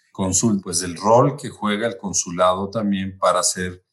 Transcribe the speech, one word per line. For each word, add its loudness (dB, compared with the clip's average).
Cónsul, 0
pues -4
el -6
rol 4
que -10
juega -4
el -4
consulado 0
también -4
para 2
hacer -4